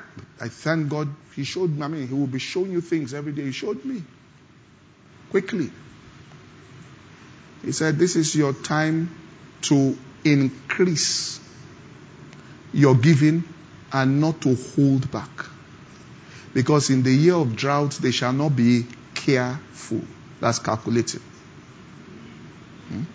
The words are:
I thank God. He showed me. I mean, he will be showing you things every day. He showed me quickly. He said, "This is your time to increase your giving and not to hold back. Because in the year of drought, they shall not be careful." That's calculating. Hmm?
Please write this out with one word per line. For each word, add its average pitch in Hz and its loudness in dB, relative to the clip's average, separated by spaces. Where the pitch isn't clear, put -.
I 117 -6
thank 156 -2
God. 151 -4
He 143 -6
showed 170 -2
me. 151 -6
I 143 -6
mean, 147 -8
he 131 -8
will 139 0
be 131 -4
showing 185 -6
you 170 -2
things 156 -4
every 147 -8
day. 143 -6
He 135 -6
showed 139 -8
me 262 -8
quickly. 185 -2
He - -6
said, 151 0
"This 175 2
is 156 0
your 147 2
time 156 -2
to 135 2
increase - 0
your 143 6
giving 151 6
and 135 2
not 156 0
to 131 4
hold 135 0
back. 107 -8
Because 139 2
in 131 4
the 127 2
year 156 6
of 131 0
drought, 143 0
they - -2
shall 123 -2
not 143 0
be 120 4
careful." 123 -4
That's 117 0
calculating. 113 -2
Hmm? 98 -8